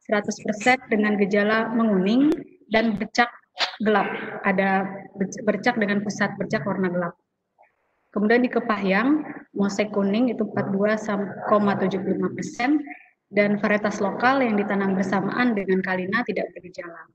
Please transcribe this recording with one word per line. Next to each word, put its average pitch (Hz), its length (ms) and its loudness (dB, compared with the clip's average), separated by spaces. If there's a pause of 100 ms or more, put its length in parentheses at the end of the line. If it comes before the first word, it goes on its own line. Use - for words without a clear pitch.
seratus 208 400 -4
persen 247 480 0
dengan 214 320 2
gejala 214 480 2
menguning 226 640 4 (400)
dan 220 240 2
bercak 240 320 0 (480)
gelap, 202 320 2 (320)
ada 190 480 2 (240)
bec-, - 320 -4
bercak 208 320 2
dengan 202 240 0
pusat 202 400 -2
bercak - 240 -2
warna 190 240 0
gelap. 175 240 -2 (960)
Kemudian 214 320 2
di 247 80 2
Kepahyang, 226 720 0 (320)
mosaik 202 400 -2
kuning 208 400 2
itu 208 160 -2
empat 196 240 -2
puluh 208 240 2
dua 214 160 -4 (320)
koma 202 320 2
tujuh 190 240 0
puluh 190 160 -2
lima 185 160 -2
persen, 269 480 -2 (480)
dan 202 320 2
varietas 208 400 0
lokal 240 400 2
yang 220 160 2
ditanam 196 400 0
bersamaan 202 560 0
dengan 190 320 0
kalina 190 400 -2
tidak - 320 -4
bergejala. 175 580 -16